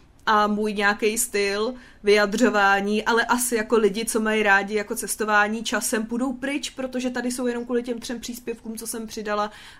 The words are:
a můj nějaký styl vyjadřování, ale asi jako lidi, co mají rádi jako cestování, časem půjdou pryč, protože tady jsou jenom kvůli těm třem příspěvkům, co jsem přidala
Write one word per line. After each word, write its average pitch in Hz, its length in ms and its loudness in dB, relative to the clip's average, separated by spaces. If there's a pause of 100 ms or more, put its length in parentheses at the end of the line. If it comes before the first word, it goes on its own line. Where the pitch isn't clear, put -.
(260)
a 208 220 4
můj 214 260 -2
nějaký 208 440 2
styl 208 560 -2 (300)
vyjadřování, 208 1000 4
ale 226 200 4
asi 247 300 0
jako 220 220 2
lidi, 220 280 2
co 233 140 -2
mají 214 240 2
rádi 196 320 4
jako 208 200 -4
cestování, 214 680 0
časem 220 420 -2
půjdou 247 280 -4
pryč, 277 360 -6
protože 254 400 -6
tady 247 220 -4
jsou 247 160 -4
jenom 240 180 -4
kvůli 240 180 -2
těm 240 160 -6
třem 233 200 -8
příspěvkům, 226 580 -10
co 226 100 -12
jsem 226 200 -8
přidala 208 440 -4 (280)